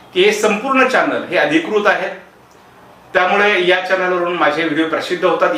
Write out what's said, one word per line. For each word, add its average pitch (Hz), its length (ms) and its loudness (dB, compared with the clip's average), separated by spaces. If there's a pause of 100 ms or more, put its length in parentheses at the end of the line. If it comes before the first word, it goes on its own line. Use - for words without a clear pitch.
(160)
की 175 80 4
हे 214 100 4
संपूर्ण 220 560 2
चॅनल 165 360 0
हे 175 120 -4
अधिकृत 202 500 0
आहे, 180 220 2 (1040)
त्यामुळे 185 520 2
या 185 140 -4
चॅनलवरून 180 560 -2
माझे 151 280 0
व्हिडिओ 156 240 -2
प्रसिद्ध 170 360 -4
होतात. 160 340 0